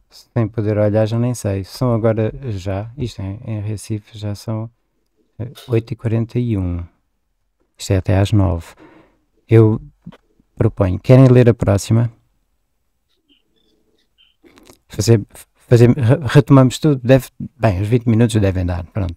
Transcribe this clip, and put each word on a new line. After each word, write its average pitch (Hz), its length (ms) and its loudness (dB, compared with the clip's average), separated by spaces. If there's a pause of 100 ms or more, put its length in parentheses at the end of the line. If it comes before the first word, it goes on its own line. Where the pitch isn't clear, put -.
sem - 380 -6
poder 104 300 -4
olhar, 107 280 2
já 117 140 -4
nem 123 140 -2
sei. 98 300 -6
São 127 300 -4
agora 110 400 -2 (180)
já, 98 460 -8
isto 120 240 -10
é, 98 240 -10
em 107 160 -8
Recife 107 560 -10
já 104 160 -8
são, 110 360 -10 (680)
eh, 117 140 -12 (160)
oito 117 240 -4
e 113 40 -8
quarenta 113 440 -4
e 117 180 -2
um. 87 260 -4 (960)
Isto - 160 -6
é 95 40 2
até 95 200 0
às 98 140 0
nove. 90 420 0 (720)
Eu 113 340 4 (720)
proponho, 95 440 -2
querem 131 280 6
ler 123 220 6
a 113 40 4
próxima? 113 580 0 (2750)
Fazer, 107 340 0 (340)
fazer, 120 340 4
re-, 131 360 2
retomamos 135 540 2
tudo, 143 240 0
deve, 127 240 2 (100)
bem, 104 440 -4
os 104 60 -4
vinte 117 200 -2
minutos 113 340 2
devem 92 240 0
dar, 87 200 -6
pronto, 87 320 -8